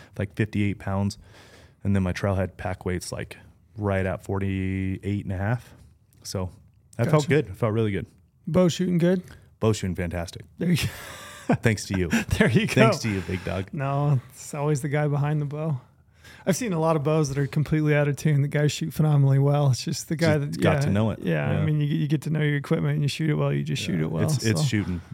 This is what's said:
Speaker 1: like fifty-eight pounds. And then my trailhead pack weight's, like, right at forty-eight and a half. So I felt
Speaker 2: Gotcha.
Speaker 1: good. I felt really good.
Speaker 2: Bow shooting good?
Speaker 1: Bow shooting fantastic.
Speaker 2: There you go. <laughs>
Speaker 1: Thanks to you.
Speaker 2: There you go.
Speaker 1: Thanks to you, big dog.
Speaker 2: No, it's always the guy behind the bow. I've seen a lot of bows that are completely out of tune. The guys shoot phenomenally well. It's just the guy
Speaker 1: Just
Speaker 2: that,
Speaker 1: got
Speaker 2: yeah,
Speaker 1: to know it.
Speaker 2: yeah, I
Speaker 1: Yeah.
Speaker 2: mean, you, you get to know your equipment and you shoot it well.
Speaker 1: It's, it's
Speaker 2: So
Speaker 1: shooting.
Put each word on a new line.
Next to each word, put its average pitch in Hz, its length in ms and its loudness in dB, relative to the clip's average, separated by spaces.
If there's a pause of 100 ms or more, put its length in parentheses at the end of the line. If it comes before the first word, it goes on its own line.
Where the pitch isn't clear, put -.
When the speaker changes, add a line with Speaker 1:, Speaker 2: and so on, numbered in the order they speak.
(200)
Speaker 1:
like 98 160 -6
fifty-eight 104 420 -2
pounds. 98 400 -4 (680)
And 98 120 0
then 95 80 2
my 90 100 0
trailhead 95 440 -2
pack - 280 -8
weight's, 90 280 -6
like, - 240 -10 (400)
right 98 280 0
at 92 180 -4
forty-eight 95 1000 -4
and 95 80 -8
a 92 60 -4
half. 110 360 -4 (500)
So 92 260 -6 (480)
I 117 60 0
felt 151 200 2
Speaker 2:
Gotcha. - 60 -6
Speaker 1:
good. 135 220 2
I - 20 -12
felt 110 200 0
really 110 180 0
good. 85 160 -4 (380)
Speaker 2:
Bow 180 220 4
shooting 180 300 0
good? 180 260 2 (380)
Speaker 1:
Bow 110 100 4
shooting 95 240 -2
fantastic. 85 480 -6 (140)
Speaker 2:
There 180 140 0
you 147 60 4
go. - 800 -6
<laughs> - 60 -8
Speaker 1:
Thanks 110 240 0
to 98 120 -4
you. 87 120 0 (280)
Speaker 2:
There 208 120 6
you 196 180 4
go. - 60 -4
Speaker 1:
Thanks 170 260 6
to 117 100 -2
you, 98 120 0
big 87 240 -6
dog. 92 260 -4
Speaker 2:
No, 139 480 0 (120)
it's - 220 -16
always 147 280 -2
the 151 80 -6
guy 151 180 0
behind 147 340 0
the 147 40 -4
bow. 147 340 -6 (640)
I've 190 120 2
seen 226 160 -2
a 160 60 0
lot 160 180 2
of 143 60 -2
bows 156 260 2
that 135 80 -4
are 143 100 0
completely 151 480 2
out 147 140 4
of 139 80 0
tune. 147 240 2
The 147 80 2
guys 147 240 2
shoot 160 200 -6
phenomenally 143 460 4
well. 143 320 4
It's 120 120 -2
just - 260 -6
the 170 80 0
guy 156 220 4
Speaker 1:
Just 147 140 -4
Speaker 2:
that, - 80 -4
Speaker 1:
got - 140 4
Speaker 2:
yeah, 139 60 0
Speaker 1:
to 101 80 0
know 104 220 2
it. - 100 -6
Speaker 2:
yeah, 151 280 0
I 147 40 0
Speaker 1:
Yeah. 151 120 0
Speaker 2:
mean, 151 160 2
you, 147 60 0
you 156 200 0
get 147 160 0
to 151 60 -4
know 156 120 0
your 147 160 2
equipment 151 380 0
and 151 60 0
you 143 60 2
shoot 156 220 -2
it 147 80 2
well. 80 840 -2
Speaker 1:
It's, 120 220 0
it's 95 160 2
Speaker 2:
So 139 60 2
Speaker 1:
shooting. 90 340 -2 (120)